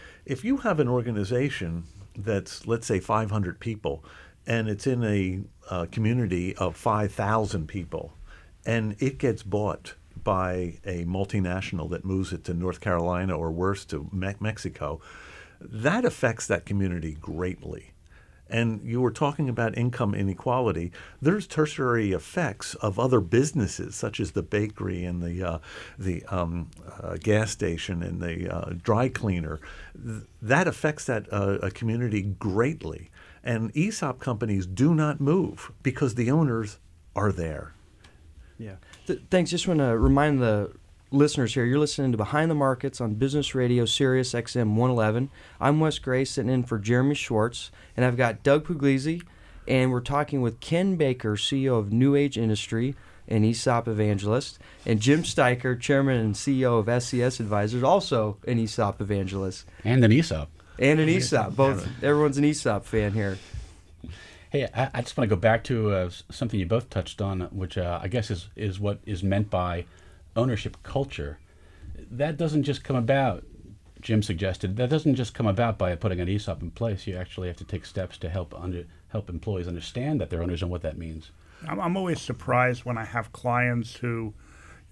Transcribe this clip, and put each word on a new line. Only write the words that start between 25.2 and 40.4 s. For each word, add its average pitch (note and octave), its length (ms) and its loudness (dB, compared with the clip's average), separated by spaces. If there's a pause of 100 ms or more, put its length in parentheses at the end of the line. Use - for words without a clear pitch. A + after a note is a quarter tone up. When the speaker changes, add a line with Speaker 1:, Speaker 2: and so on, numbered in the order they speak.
Speaker 1:
the, F2 220 -4
uh, E2 160 -2 (400)
the, F#2+ 280 -4
um, F2 440 -2 (300)
uh, E2+ 160 -6
gas G#2 340 2
station F2 520 -4
and F2 180 -6
the, F2 320 -4
uh, E2+ 280 -6
dry A#2 280 2
cleaner. E2+ 500 -2 (420)
Th-, A2 220 -10 (200)
that D3 260 4
affects D3+ 380 -2
that, G#2+ 260 -2
uh, G2 280 2
a F#2+ 120 -2
community A2+ 500 -2
greatly. G2 880 -2 (320)
And A2+ 320 -2
esop D#3+ 460 -2
companies G#2 460 -2
do B2 280 4
not D3+ 260 2
move C#3+ 520 0 (100)
because B2+ 320 0
the A#2+ 160 2
owners A#2+ 480 2 (380)
are G2+ 160 4
there. D#2 420 -6 (840)
Speaker 2:
Yeah. G#2 180 -14 (320)
Th-, F3 200 -2
thanks. F3+ 220 4
Just F3 160 -2
wanna C#3 320 4
remind C#3 420 6